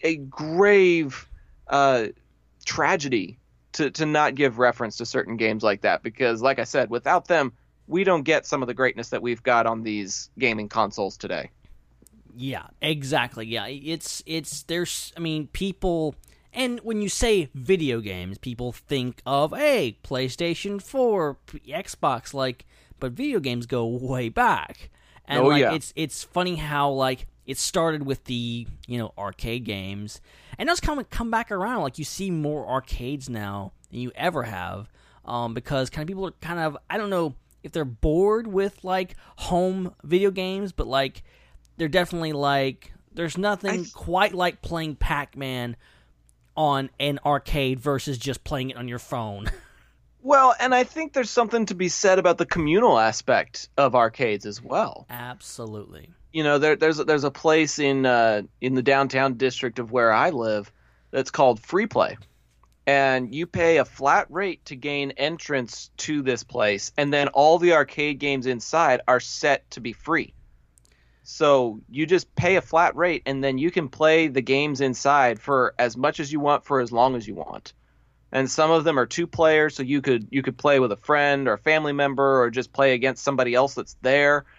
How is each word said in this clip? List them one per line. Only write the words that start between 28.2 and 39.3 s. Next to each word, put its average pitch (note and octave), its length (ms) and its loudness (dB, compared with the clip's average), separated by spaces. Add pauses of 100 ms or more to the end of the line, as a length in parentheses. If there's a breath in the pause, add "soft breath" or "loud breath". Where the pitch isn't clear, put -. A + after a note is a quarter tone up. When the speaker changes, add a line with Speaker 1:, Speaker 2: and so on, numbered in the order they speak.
Speaker 2:
the, A#2+ 420 -6 (200)
you A#2+ 120 -8
know, A2 180 -8
arcade A2+ 480 -8
games, G2+ 560 -10 (360 loud breath)
and C4+ 120 -4
those F4 100 -4
come, C#4+ 260 -4
come A#3 260 -6
back A3+ 200 -4
around. G3+ 300 -4
Like, C3+ 160 -6
you D3+ 80 -10
see F#3+ 260 -6
more D3+ 380 -4
arcades C3 600 -6
now G2+ 440 -8 (160)
than A#2+ 100 -12
you B2 160 -8
ever D3+ 280 -2
have, F#2+ 460 -10 (360 soft breath)
um, A#2+ 280 -6
because C3 360 -4
kind D3+ 140 -10
of D3+ 40 -8
people F#3+ 200 -8
are D#3 120 -10
kind E3+ 200 -8
of, D#3 180 -2 (120)
I F#3 80 -4
don't G#3 120 -4
know E3 260 -2 (280)
if D3+ 80 -14
they're D#3 140 -4
bored F#3 640 0
with, G3 360 -2
like, F#3 320 -2 (220 soft breath)